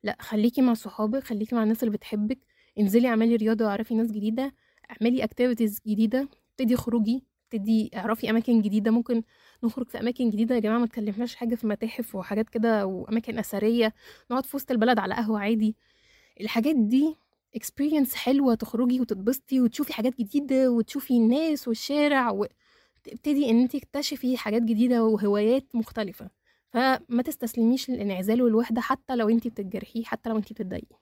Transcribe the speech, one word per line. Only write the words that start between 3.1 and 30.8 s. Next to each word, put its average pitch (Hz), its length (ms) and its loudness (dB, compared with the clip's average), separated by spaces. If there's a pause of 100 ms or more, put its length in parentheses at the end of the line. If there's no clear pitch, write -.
رياضة 220 280 0
واعرفي 214 300 -2
ناس 220 160 0
جديدة، 220 440 -4 (360)
اعملي 240 320 0
activities 220 640 0
جديدة، 220 420 0 (220)
ابتدي 247 240 0
اخرجي، 240 500 0 (200)
ابتدي 220 520 0
اعرفي 214 340 -2
أماكن 226 320 4
جديدة. 208 280 0
ممكن 233 320 0 (420)
نخرج 233 240 -4
في - 120 -12
أماكن 240 300 -2
جديدة 226 240 0
يا 233 60 2
جماعة، 220 180 0
ما 240 80 2
تكلفناش 220 480 -6
حاجة 240 200 -4
في 233 120 -6
متاحف 226 480 -6
وحاجات 208 360 -4
كده 220 360 0
وأماكن 220 520 -4
أثرية، 220 560 0 (360)
نقعد 254 160 -2
في - 100 -10
وسط - 140 -8
البلد 233 280 4
على 190 160 -4
قهوة 214 260 -2
عادي. 214 360 0 (640)
الحاجات 233 360 0
دي 262 400 2 (420)
experience 285 560 -2
حلوة، 262 400 2
تخرجي 247 460 0
وتتبسطي 233 600 -2
وتشوفي 247 320 0
حاجات 247 280 -2
جديدة 262 500 2
وتشوفي 240 460 0
الناس 269 520 2
والشارع 277 640 0
و-، 202 160 -2 (580)
تبتدي 285 460 -2
إن 226 100 6
انتي 254 200 0
تكتشفي 262 560 -4
حاجات 220 260 -2
جديدة 233 420 2
وهوايات 214 600 2 (100)
مختلفة. 214 560 -6 (380)
فما 247 560 0
تستسلميش 240 680 0
للانعزال 202 520 0
والوحدة 233 380 2
حتى 262 360 -4
لو 220 120 0
انتي 226 220 2
بتتجرحي، 208 540 -10
حتى - 260 -8
لو 220 60 -2
انتي 214 180 -6
بتتضايقي. - 480 -10